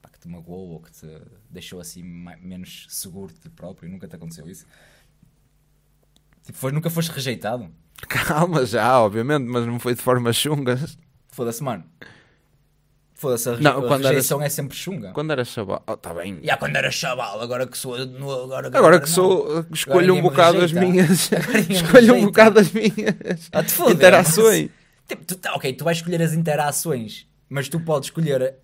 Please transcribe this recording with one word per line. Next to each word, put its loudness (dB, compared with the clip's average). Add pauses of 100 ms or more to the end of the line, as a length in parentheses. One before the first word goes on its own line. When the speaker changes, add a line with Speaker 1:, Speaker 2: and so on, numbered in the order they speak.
Speaker 1:
pá, -20
que -20
te -20
magoou -18
ou -16
que -20
te -20 (420)
deixou -18
assim -18
ma-, -18
menos -18
seguro -14
de -20
ti -20
próprio. -20
Nunca -18
te -20
aconteceu -18
isso? -20 (1800)
Tipo, -20
foi, -6
nunca -4
foste -6
rejeitado? -8 (380)
Speaker 2:
Calma 0
já, 2
obviamente, 0
mas -4
não -6
foi -4
de -14
forma 0
chungas. -4 (320)
Speaker 1:
Foda-se, -8
mano. -8 (1300)
Foda-se, -4
a -4
reje-, -4
Speaker 2:
Não, 6
Speaker 1:
a -4
Speaker 2:
quando 0
era 2
Speaker 1:
rejeição 0
é -4
sempre -8
chunga. -12
Speaker 2:
Quando -6
era -2
chaval, -8
oh, -8
tá -16
bem. -12
Speaker 1:
E -6
há -2
quando -8
era -2
chaval, -8
agora -6
que -16
sou, -10
no, -14 (140)
agora, -10 (100)
Speaker 2:
Agora 8
que -4
Speaker 1:
não. -2
Speaker 2:
sou, 2
Speaker 1:
Agora -4
Speaker 2:
escolho 2
um 4
Speaker 1:
ninguém -2
me 4
Speaker 2:
bocado 4
as 2
Speaker 1:
rejeita. 2
Speaker 2:
minhas, 2
<laughs> 0
Speaker 1:
Agora -2
ninguém 0
me -2
Speaker 2:
escolho 8
um 8
Speaker 1:
rejeita. 4
Speaker 2:
bocado 6
as 4
minhas -4
Speaker 1:
Ah, 0
te -4
foder, 2
Speaker 2:
interações. 6
Speaker 1:
mas, -16
tipo, -12
tu, -10
tá, -10
ok, -6
tu -12
vais 0
escolher -4
as 0
interações, -4 (220)
mas -6
tu -4
podes -4
escolher -2